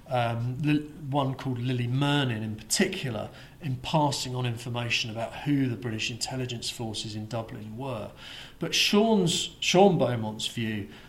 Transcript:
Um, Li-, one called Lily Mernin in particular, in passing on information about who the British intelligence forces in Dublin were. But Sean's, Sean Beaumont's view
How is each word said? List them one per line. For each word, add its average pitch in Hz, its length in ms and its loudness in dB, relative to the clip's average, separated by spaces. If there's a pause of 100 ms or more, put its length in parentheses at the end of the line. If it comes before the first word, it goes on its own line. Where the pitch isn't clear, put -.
Um, 120 520 0
Li-, 147 240 4 (240)
one 135 240 0
called 127 260 -4
Lily 120 280 0
Mernin 135 560 0
in 107 140 -6
particular, 120 720 -2 (320)
in 131 160 -4
passing 139 580 0
on 127 100 -2
information 120 640 -4
about 113 240 -6
who 139 340 2
the 120 100 -2
British 110 340 -4
intelligence 120 580 -6
forces 110 460 -6
in 110 120 -6
Dublin 110 500 -8
were. 123 340 -8 (480)
But 165 160 -2
Sean's, 208 760 4 (100)
Sean 180 360 8
Beaumont's 110 480 0
view 110 440 -4 (200)